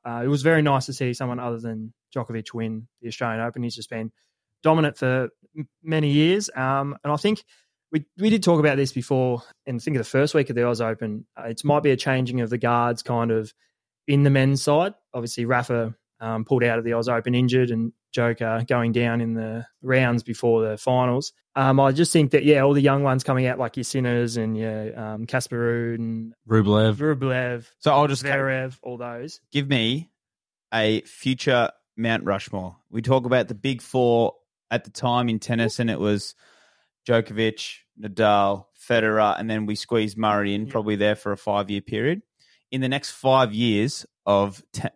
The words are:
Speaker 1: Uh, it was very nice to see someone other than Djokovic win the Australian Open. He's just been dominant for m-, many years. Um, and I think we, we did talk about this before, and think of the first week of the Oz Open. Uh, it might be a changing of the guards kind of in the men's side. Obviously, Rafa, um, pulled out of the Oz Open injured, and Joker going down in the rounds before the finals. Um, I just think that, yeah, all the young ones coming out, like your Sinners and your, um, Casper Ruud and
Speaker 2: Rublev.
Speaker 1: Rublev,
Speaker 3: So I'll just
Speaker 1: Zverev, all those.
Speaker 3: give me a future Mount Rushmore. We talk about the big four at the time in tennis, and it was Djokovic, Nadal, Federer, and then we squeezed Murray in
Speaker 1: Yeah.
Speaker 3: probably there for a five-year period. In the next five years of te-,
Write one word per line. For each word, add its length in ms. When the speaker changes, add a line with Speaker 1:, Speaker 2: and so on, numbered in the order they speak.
Speaker 1:
Uh, 200
it 40
was 140
very 200
nice 240
to 60
see 220
someone 260
other 180
than 340
Djokovic 380
win 360
the 80
Australian 320
Open. 220
He's 140
just 140
been 220
dominant 360
for 300
m-, 120
many 280
years. 440
Um, 480
and 100
I 40
think 260
we, 140
we 100
did 140
talk 180
about 160
this 160
before, 500
and 180
think 140
of 60
the 80
first 240
week 160
of 60
the 120
Oz 140
Open. 520
Uh, 140
it 160
might 180
be 100
a 40
changing 460
of 80
the 80
guards 440
kind 280
of 240
in 180
the 60
men's 320
side. 300
Obviously, 320
Rafa, 480
um, 240
pulled 200
out 140
of 60
the 80
Oz 160
Open 260
injured, 360
and 220
Joker 560
going 240
down 300
in 120
the 300
rounds 420
before 460
the 80
finals. 560
Um, 260
I 120
just 200
think 200
that, 120
yeah, 160
all 140
the 80
young 220
ones 200
coming 220
out, 120
like 180
your 80
Sinners 520
and 200
your, 420
um, 280
Casper 300
Ruud 420
and 360
Speaker 2:
Rublev. 480
Speaker 1:
Rublev, 680
Speaker 3:
So 140
I'll 140
just 180
Speaker 1:
Zverev, 580
all 160
those. 420
Speaker 3:
give 180
me 420
a 280
future 680
Mount 280
Rushmore. 520
We 120
talk 220
about 240
the 60
big 280
four 520
at 140
the 60
time 400
in 80
tennis, 400
and 120
it 80
was 360
Djokovic, 680
Nadal, 640
Federer, 600
and 100
then 180
we 80
squeezed 440
Murray 360
in 120
Speaker 1:
Yeah. 60
Speaker 3:
probably 240
there 200
for 160
a 40
five-year 440
period. 420
In 100
the 80
next 220
five 440
years 500
of 360
te-, 240